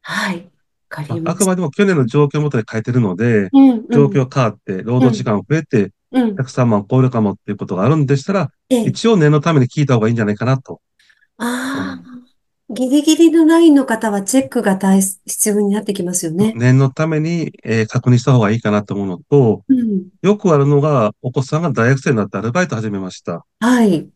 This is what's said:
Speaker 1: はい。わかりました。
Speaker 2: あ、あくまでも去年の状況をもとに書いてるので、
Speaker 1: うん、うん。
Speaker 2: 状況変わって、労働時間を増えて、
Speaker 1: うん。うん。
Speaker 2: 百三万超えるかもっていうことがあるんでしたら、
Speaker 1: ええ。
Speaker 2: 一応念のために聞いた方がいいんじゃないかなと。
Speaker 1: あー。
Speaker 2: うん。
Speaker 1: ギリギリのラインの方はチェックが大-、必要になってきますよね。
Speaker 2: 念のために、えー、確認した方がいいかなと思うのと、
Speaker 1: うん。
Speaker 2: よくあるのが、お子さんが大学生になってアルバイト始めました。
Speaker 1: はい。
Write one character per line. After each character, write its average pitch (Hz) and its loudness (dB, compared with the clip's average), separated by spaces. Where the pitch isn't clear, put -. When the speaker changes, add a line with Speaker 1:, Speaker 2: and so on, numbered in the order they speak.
Speaker 1:
は 196 -6
い。 - -6
わ 170 -12
か 151 -12
り 147 -12
ま 165 -4
し 165 -6
た。 165 -4
Speaker 2:
あ、 - -4
あ - -4
く 190 0
ま 185 0
で 185 -4
も 151 -4
去 202 0
年 190 2
の 135 2
状 147 2
況 147 -4
を - -2
も 151 -2
と 139 -2
に 110 -2
書 113 -8
い 110 -6
て 131 -6
る 123 2
の 98 0
で、 104 0
Speaker 1:
う 269 4
ん、 269 8
う 247 2
ん。 226 -10
Speaker 2:
状 147 2
況 156 -2
変 135 0
わ 110 0
っ - -16
て、 95 -8
労 123 -2
働 127 2
時 113 -8
間 107 -2
を 101 -6
増 151 0
え 160 -4
て、 101 -2
Speaker 1:
う 254 0
ん。 233 0
う 202 -6
ん。 - -10
Speaker 2:
百 131 -6
三 120 0
万 101 0
超 131 2
え - 4
る 127 2
か 120 -2
も 101 0
っ 95 -6
て - -10
い 101 -4
う - -20
こ 101 -8
と 95 -6
が 92 -2
あ 131 2
る 160 2
ん 151 0
で 135 0
し 127 -6
た 196 -4
ら、 175 -2
Speaker 1:
え 254 2
え。 226 0
Speaker 2:
一 190 -2
応 226 4
念 151 4
の 151 2
た 170 -2
め 147 4
に 123 2
聞 151 -2
い - 2
た 135 0
方 113 0
が 107 0
い 117 0
い - 0
ん - -2
じ 117 -2
ゃ 104 0
な 104 -2
い 104 -2
か 113 -6
な 131 0
と。 - -16
Speaker 1:
あ 254 -8
ー。 - -20
Speaker 2:
う 247 -20
ん。 247 -20
Speaker 1:
ギ 247 -4
リ 285 2
ギ 311 2
リ 330 6
の 320 4
ラ 330 4
イ 339 8
ン 285 6
の 269 2
方 226 -4
は 202 -2
チ 254 0
ェ - 2
ッ 269 -6
ク 247 -4
が 196 0
大-、 196 2
必 - -4
要 208 0
に 202 0
な 214 -2
っ - -16
て 202 -4
き 185 -6
ま 175 -6
す 175 -6
よ 160 -4
ね。 214 0
Speaker 2:
念 127 4
の 135 4
た 156 -4
め 156 -2
に、 165 -4
え 113 0
ー、 110 -2
確 127 -2
認 123 4
し 117 0
た 143 2
方 127 4
が 101 2
い 113 2
い 113 -6
か 107 -2
な 104 0
と 101 -10
思 101 -4
う 98 -4
の 90 -8
と、 120 2
Speaker 1:
う 262 2
ん。 220 -2
Speaker 2:
よ 208 2
く 196 0
あ 147 4
る 139 2
の 143 4
が、 135 0
お 123 -8
子 139 -2
さ 151 -4
ん 175 -4
が 156 -2
大 117 0
学 135 2
生 147 -2
に 120 0
な 104 -2
っ - -12
て 101 -8
ア 98 -6
ル 113 -4
バ 180 0
イ 156 -4
ト 117 -6
始 110 -6
め 101 -6
ま 92 -8
し - -20
た。 - -10
Speaker 1:
は 240 0
い。 165 0